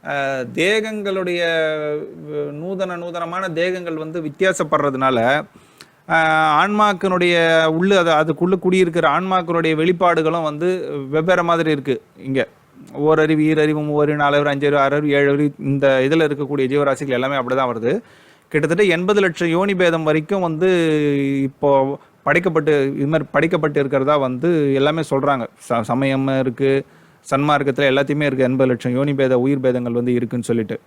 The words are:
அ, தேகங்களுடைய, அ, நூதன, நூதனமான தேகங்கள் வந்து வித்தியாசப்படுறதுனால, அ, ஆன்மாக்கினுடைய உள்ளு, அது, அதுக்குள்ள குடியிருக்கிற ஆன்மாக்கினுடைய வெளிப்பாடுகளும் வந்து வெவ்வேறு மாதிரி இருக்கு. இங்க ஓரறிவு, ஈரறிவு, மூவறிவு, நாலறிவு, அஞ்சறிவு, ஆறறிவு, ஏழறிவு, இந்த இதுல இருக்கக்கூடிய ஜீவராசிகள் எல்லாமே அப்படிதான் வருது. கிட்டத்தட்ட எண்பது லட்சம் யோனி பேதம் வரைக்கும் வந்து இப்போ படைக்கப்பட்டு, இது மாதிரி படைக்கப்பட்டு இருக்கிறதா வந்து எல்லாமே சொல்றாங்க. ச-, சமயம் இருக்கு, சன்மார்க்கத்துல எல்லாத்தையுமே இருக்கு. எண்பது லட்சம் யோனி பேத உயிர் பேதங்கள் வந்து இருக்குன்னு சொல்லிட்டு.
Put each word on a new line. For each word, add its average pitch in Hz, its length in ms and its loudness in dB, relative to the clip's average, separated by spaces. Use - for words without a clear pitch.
அ, 139 480 -4
தேகங்களுடைய, 196 840 -2
அ, 156 560 -2
நூதன, 170 640 -8
நூதனமான 175 560 -6
தேகங்கள் 175 440 -4
வந்து 160 240 -8
வித்தியாசப்படுறதுனால, 143 1200 0
அ, 170 40 2
ஆன்மாக்கினுடைய 180 960 2
உள்ளு, 175 420 2
அது, 170 40 2
அதுக்குள்ள 160 480 2
குடியிருக்கிற 170 600 2
ஆன்மாக்கினுடைய 170 560 0
வெளிப்பாடுகளும் 165 680 2
வந்து 151 560 -4
வெவ்வேறு 170 360 0
மாதிரி 165 260 0
இருக்கு. 139 320 -2
இங்க 135 320 -4
ஓரறிவு, 156 500 2
ஈரறிவு, 151 400 0
மூவறிவு, 147 320 0
நாலறிவு, 147 400 0
அஞ்சறிவு, 143 220 0
ஆறறிவு, 143 420 2
ஏழறிவு, 143 400 2
இந்த 139 440 2
இதுல 139 140 2
இருக்கக்கூடிய 143 500 0
ஜீவராசிகள் 135 560 0
எல்லாமே 139 140 -2
அப்படிதான் 127 320 -2
வருது. 120 320 -2
கிட்டத்தட்ட 160 340 0
எண்பது 185 380 2
லட்சம் 180 280 0
யோனி 190 260 0
பேதம் 170 280 0
வரைக்கும் 156 380 0
வந்து 165 280 0
இப்போ 139 560 0
படைக்கப்பட்டு, 151 720 0
இது 139 100 -2
மாதிரி 151 260 -2
படைக்கப்பட்டு 156 460 0
இருக்கிறதா 139 380 0
வந்து 139 580 0
எல்லாமே 147 260 2
சொல்றாங்க. 135 360 0
ச-, 117 120 0
சமயம் 135 580 0
இருக்கு, 135 460 0
சன்மார்க்கத்துல 143 580 0
எல்லாத்தையுமே 139 340 0
இருக்கு. 135 220 0
எண்பது 131 260 2
லட்சம் 123 220 -2
யோனி 139 220 0
பேத 131 240 2
உயிர் 135 220 0
பேதங்கள் 123 320 0
வந்து 120 200 0
இருக்குன்னு 120 320 -2
சொல்லிட்டு. 113 420 -2